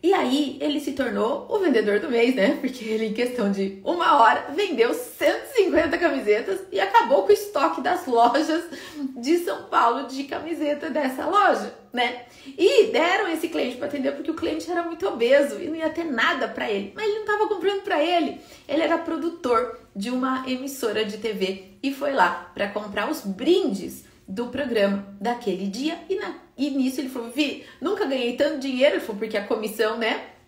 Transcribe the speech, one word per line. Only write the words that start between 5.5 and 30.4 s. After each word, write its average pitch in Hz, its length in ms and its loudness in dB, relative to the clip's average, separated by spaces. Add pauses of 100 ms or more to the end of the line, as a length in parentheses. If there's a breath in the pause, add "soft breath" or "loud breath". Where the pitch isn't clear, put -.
e 466 120 4
cinquenta 330 340 2
camisetas 269 640 2 (100)
e - 80 0
acabou 392 440 4
com - 60 -2
o 415 40 12
estoque 311 480 2
das 349 240 0
lojas 277 580 4 (520 loud breath)
de 269 240 2
São - 240 -4
Paulo 247 440 2
de 269 180 -8
camiseta 294 680 -4
dessa 269 340 -2
loja, 302 480 2 (180)
né? 247 340 -4 (200 loud breath)
E 415 460 4
deram 359 380 2
esse 320 200 -4
cliente 262 280 -4
pra 285 100 -6
atender 277 260 -2
porque - 160 -6
o 311 60 -2
cliente 320 340 -4
era 349 140 -2
muito 339 240 -6
obeso 247 520 2
e - 80 -8
não 311 80 -6
ia 320 140 -4
ter 330 160 -6
nada 269 420 0
pra 240 220 -6
ele. 196 260 -4
Mas 427 100 -6
ele 427 140 -2
não 415 60 -8
tava 415 220 2
comprando 392 340 -2
pra 330 200 0
ele. 330 380 0 (280 loud breath)
Ele 311 160 0
era 320 160 2
produtor 269 800 -2 (160)
de 202 160 -6
uma 262 360 -2
emissora 247 560 -2
de 208 140 -6
T 220 160 -4
V 190 300 -4 (180)
e 269 100 0
foi 277 220 -2
lá 180 400 0
pra 202 140 -2
comprar 208 420 -6
os 311 120 -6
brindes 254 840 0 (220 soft breath)
do 226 200 -6
programa 220 600 0 (120)
daquele 202 480 -2
dia 285 300 -4 (100)
e 381 100 -2
na - 180 -8 (220)
E 277 140 0
nisso 262 280 0
ele 262 100 -6
falou, 233 200 -8
"Vi, 269 360 -2 (140 loud breath)
nunca 403 260 -2
ganhei 240 300 -2
tanto 302 240 2
dinheiro." 269 360 2
Ele 320 60 -2
falou, 202 180 -8
"Porque 214 180 -4
a 202 80 -2
comissão, 220 520 -2
né? 233 240 -2 (260)